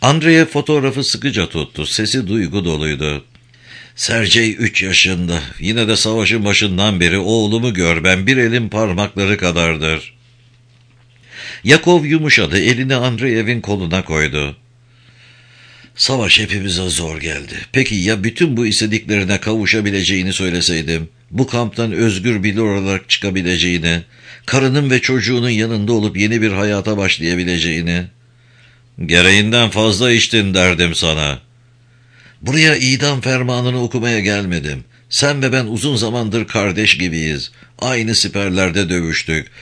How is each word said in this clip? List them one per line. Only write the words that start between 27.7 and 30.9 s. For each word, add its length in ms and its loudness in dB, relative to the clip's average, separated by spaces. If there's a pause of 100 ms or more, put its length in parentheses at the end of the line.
"Gereğinden 640 4
fazla 420 2
içtin 420 2
derdim 420 2